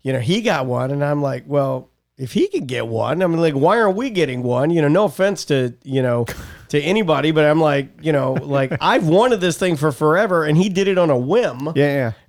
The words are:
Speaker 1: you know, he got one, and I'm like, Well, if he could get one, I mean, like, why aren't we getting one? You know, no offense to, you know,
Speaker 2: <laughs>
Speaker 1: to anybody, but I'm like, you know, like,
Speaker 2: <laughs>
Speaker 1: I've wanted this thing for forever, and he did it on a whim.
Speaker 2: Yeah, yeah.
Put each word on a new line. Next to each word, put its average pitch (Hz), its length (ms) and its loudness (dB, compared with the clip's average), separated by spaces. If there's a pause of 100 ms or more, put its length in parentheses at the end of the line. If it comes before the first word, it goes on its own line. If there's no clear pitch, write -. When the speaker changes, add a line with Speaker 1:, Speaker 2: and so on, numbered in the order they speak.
Speaker 1:
you 135 120 -4
know, 127 60 -2
he 151 220 0
got 165 240 -2
one, 123 260 -2
and 143 120 -2
I'm 147 200 -2
like, 131 240 -4
Well, 135 420 -2 (280)
if 131 140 -10
he 330 160 0
could 359 200 -4
get 120 200 -4
one, 117 340 -2
I 185 60 2
mean, 165 140 0
like, 160 140 2
why 160 240 2
aren't 196 180 2
we 262 120 -4
getting 139 320 -2
one? 123 280 0
You 170 120 2
know, 147 60 4
no 170 180 4
offense 190 400 -2
to, 127 280 -2 (100)
you 135 180 -2
know, 120 240 0 (220)
Speaker 2:
<laughs> - 220 -20
Speaker 1:
to 151 100 0
anybody, 160 520 0
but 156 140 2
I'm 151 140 4
like, 143 300 0 (120)
you 156 120 -2
know, 131 200 0
like, 139 440 -2
Speaker 2:
<laughs> - 40 -6
Speaker 1:
I've 185 260 2
wanted 208 340 4
this 175 160 0
thing 180 180 0
for 147 160 0
forever, 165 540 0
and 151 120 2
he 190 120 2
did 190 180 0
it 190 100 2
on 175 120 2
a 135 80 2
whim. 143 580 -2
Speaker 2:
Yeah, 143 180 2
yeah. 127 180 -2 (180)